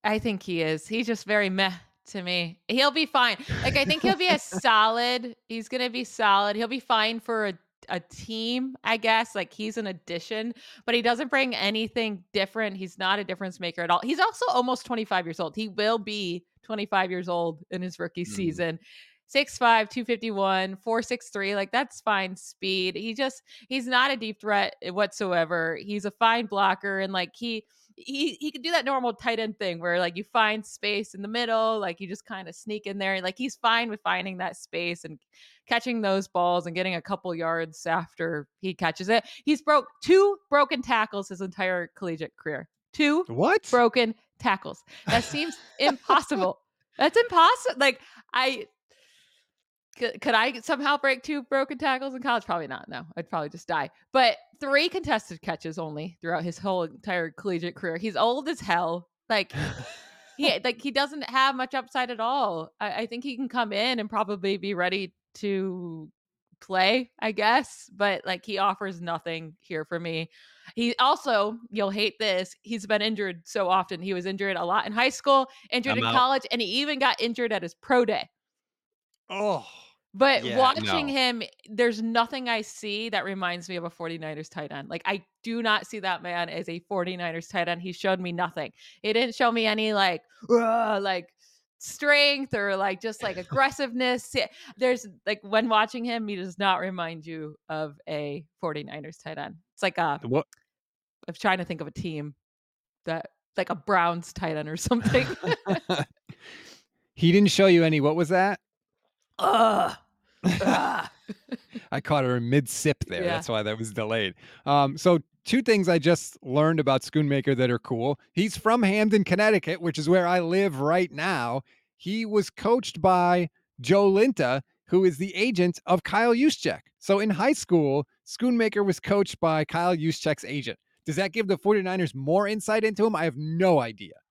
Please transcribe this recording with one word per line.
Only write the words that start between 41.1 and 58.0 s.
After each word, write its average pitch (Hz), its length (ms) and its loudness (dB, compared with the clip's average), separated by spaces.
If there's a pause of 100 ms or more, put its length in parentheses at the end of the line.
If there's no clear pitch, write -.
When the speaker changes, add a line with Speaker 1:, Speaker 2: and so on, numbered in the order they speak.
Speaker 1:
his 185 100 -12
entire 185 560 -4
collegiate 165 400 -6
career. 147 320 -8 (240)
Two 311 340 2
Speaker 2:
What? 208 460 2
Speaker 1:
broken 240 420 4 (240)
tackles. - 460 -2 (240)
That 226 160 2
seems 302 320 -6 (120)
Speaker 2:
<laughs> - 120 -20
Speaker 1:
impossible. 262 800 2 (360)
That's 311 220 4
impossi-, 466 580 4
like, 269 240 2 (320)
I, 254 340 0 (1300)
c-, 240 220 -4
could 240 140 0
I 226 260 2
somehow 285 380 0
break 262 260 0
two 294 180 -4
broken 269 360 -2
tackles 269 360 -2
in 254 80 -10
college? 240 220 0
Probably 165 240 -4
not, - 200 -12
no. 135 160 -10 (120)
I'd 170 120 -10
probably 156 200 -4
just - 180 -16
die. 160 240 -2 (220)
But 254 240 4 (240)
three 285 280 2
contested 277 540 -4
catches 160 360 -8
only 160 420 -10
throughout 165 240 -4
his 170 140 -8
whole 185 260 -2
entire 165 480 -6
collegiate 180 420 -6
career. 170 220 -6
He's 190 180 -6